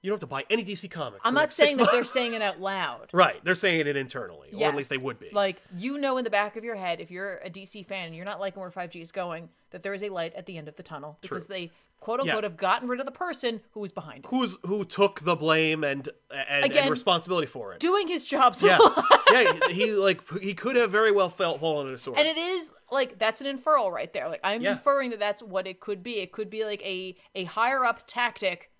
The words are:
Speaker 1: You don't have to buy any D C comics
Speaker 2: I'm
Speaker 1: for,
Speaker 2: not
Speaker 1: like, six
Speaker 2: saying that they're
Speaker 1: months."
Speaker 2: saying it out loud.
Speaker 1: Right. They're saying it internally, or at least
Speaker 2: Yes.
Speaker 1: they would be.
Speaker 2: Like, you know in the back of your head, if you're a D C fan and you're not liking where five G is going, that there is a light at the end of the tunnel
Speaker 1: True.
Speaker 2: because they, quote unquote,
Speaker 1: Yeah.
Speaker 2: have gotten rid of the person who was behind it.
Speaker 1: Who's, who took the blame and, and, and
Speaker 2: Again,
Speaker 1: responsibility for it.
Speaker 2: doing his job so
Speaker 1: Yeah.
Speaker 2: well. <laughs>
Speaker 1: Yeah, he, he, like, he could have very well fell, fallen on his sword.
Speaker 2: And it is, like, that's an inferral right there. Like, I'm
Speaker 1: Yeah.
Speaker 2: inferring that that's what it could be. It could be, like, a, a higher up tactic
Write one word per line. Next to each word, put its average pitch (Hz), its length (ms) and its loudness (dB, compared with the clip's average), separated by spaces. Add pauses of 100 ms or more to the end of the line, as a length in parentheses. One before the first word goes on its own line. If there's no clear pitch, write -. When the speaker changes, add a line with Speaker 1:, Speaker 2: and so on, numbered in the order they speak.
Speaker 1:
You 190 100 -6
don't 214 60 -2
have 156 120 -10
to 139 40 -10
buy 139 180 -6
any 226 100 0
D 196 140 -8
C 190 120 -10
comics 131 380 -10
Speaker 2:
I'm 233 60 4
Speaker 1:
for, 254 40 0
Speaker 2:
not 285 60 4
Speaker 1:
like, 302 100 2
six 294 160 6
Speaker 2:
saying 285 100 2
that 247 80 6
they're - 160 6
Speaker 1:
months." 240 100 -4
Speaker 2:
saying 240 240 0
it 220 80 -4
out 180 180 -2
loud. 170 500 -4
Speaker 1:
Right. 170 320 4
They're 180 120 2
saying 175 320 2
it 143 100 0
internally, 120 560 -8
or 147 140 -2
at 147 80 2
least 143 160 -4
Speaker 2:
Yes. 135 80 -2
Speaker 1:
they 127 40 -6
would 127 160 -6
be. - 120 -18
Speaker 2:
Like, 196 320 -2 (120)
you 247 220 -6
know 269 200 -2
in 254 60 -4
the 233 60 -6
back 208 280 0
of 220 60 -12
your 233 120 -8
head, 180 260 -6
if 165 80 -16
you're 185 340 -10
a 190 60 -12
D 190 160 -16
C 202 160 -16
fan 185 240 -10
and 165 100 -14
you're 170 80 -14
not 190 160 -10
liking 196 220 -8
where 180 80 -12
five 175 220 -10
G 170 100 -16
is 165 100 -18
going, 170 380 -8 (220)
that 175 100 -16
there 202 140 -6
is 196 80 -8
a 208 60 -6
light 170 260 -6
at 180 100 -14
the 175 140 -14
end 151 80 -14
of 151 80 -18
the - 80 -18
tunnel 151 400 -14
Speaker 1:
True. - 140 -16
Speaker 2:
because 165 100 -12
they, 180 240 -10 (300)
quote 233 180 -4
unquote, 214 240 0
Speaker 1:
Yeah. 214 60 -4
Speaker 2:
have 170 60 -10
gotten 208 320 0
rid 247 120 -4
of 269 80 -6
the - 40 -8
person 262 500 -6 (100)
who - 80 -12
was 202 120 -10
behind 151 340 -14
it. - 40 -18
Speaker 1:
Who's, 240 340 0
who 196 220 -2
took 196 360 2
the 170 140 2
blame 156 480 2
and, 139 240 -2 (220)
and, 139 200 -6
and 143 160 2
Speaker 2:
Again, 277 260 4
Speaker 1:
responsibility 170 560 0
for 107 260 -12
it. - 60 -6
Speaker 2:
doing 370 280 2
his 339 200 -4
job 269 280 4
so 370 120 4
Speaker 1:
Yeah. 370 100 8
Speaker 2:
well. - 320 8
<laughs> - 220 8
Speaker 1:
Yeah, - 220 8 (160)
he, 180 180 0
he, 220 60 0
like, 196 260 4 (200)
he 196 140 -4
could 247 220 -4
have 240 160 4
very 214 200 4
well 196 180 4
fell, 165 280 -2
fallen 147 300 0
on 131 60 -6
his 127 100 -12
sword. 127 160 -2
Speaker 2:
And 302 80 4
it 320 100 -2
is, 349 380 -6 (160)
like, 262 260 -2
that's 220 240 0
an 269 60 -8 (100)
inferral 254 340 2
right 151 220 -8
there. 151 160 -4
Like, 165 140 -8
I'm 208 180 -2
Speaker 1:
Yeah. 254 120 0
Speaker 2:
inferring 269 360 0
that 226 100 -8
that's 208 220 -2
what 190 240 -4
it 185 140 -12
could 190 240 -8
be. 233 160 -6
It 185 120 -8
could 208 200 -8
be, 220 120 -6
like, 208 200 -6
a, 185 340 -8 (160)
a 190 120 -6
higher 247 380 0
up 233 220 0
tactic 220 640 -4 (100)